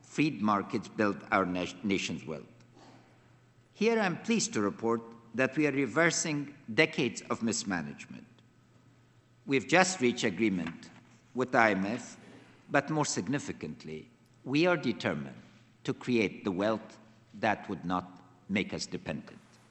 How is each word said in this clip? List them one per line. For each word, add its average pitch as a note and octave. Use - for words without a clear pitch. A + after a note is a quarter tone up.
freed C#3+
markets G#2
build G2+
our G2
na-, F2+
nation's F#2
wealth. C#2
Here A3+
I -
am D3+
pleased A3+
to A2
report A2+
that C3
we D3+
are C#3+
reversing D3
decades D#3
of A#2+
mismanagement. D2
We've C3+
just F#3
reached A#2+
agreement F2+
with B2
the C3
I A2+
M F#2+
F, A#2
but C#3
more D3
significantly, E2+
we D3+
are F3
determined G2
to -
create A2
the G2+
wealth A2
that G2+
would F2+
not F2+
make G2
us -
dependent. -